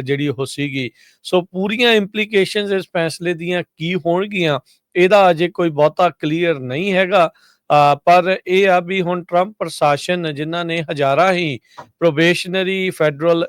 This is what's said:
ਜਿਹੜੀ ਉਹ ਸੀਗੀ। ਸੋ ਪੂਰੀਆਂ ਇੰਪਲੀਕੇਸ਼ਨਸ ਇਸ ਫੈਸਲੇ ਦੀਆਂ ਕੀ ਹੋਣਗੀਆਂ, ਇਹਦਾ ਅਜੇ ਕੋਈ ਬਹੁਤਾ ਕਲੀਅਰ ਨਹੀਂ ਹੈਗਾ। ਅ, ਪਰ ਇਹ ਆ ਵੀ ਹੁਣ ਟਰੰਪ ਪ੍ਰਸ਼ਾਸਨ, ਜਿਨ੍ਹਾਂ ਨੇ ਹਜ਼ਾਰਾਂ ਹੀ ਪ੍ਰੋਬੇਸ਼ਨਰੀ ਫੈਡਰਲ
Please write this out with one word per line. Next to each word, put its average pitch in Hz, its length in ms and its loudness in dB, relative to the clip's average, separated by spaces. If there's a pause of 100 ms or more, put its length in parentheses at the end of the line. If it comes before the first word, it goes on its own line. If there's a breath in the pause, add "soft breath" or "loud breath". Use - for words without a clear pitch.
ਜਿਹੜੀ 139 240 -2
ਉਹ 135 180 -4
ਸੀਗੀ। 135 460 -6 (320 soft breath)
ਸੋ 180 180 0
ਪੂਰੀਆਂ 208 520 0
ਇੰਪਲੀਕੇਸ਼ਨਸ 208 800 -2
ਇਸ 190 140 -2
ਫੈਸਲੇ 170 480 -4
ਦੀਆਂ 170 300 -4 (140)
ਕੀ 170 180 -4
ਹੋਣਗੀਆਂ, 170 640 -2 (360 soft breath)
ਇਹਦਾ 185 360 6
ਅਜੇ 165 180 0
ਕੋਈ 170 200 -2
ਬਹੁਤਾ 151 400 2
ਕਲੀਅਰ 160 500 -2
ਨਹੀਂ 139 340 -4
ਹੈਗਾ। 185 380 2 (640 soft breath)
ਅ, - 20 2
ਪਰ 180 420 4 (100)
ਇਹ 190 220 2
ਆ 180 100 4
ਵੀ 185 220 -4
ਹੁਣ 175 220 -4
ਟਰੰਪ 185 360 -2
ਪ੍ਰਸ਼ਾਸਨ, 160 760 -2
ਜਿਨ੍ਹਾਂ 165 300 -6
ਨੇ 165 260 -4
ਹਜ਼ਾਰਾਂ 143 420 2
ਹੀ 160 260 -2 (400 loud breath)
ਪ੍ਰੋਬੇਸ਼ਨਰੀ 180 920 0
ਫੈਡਰਲ 165 600 0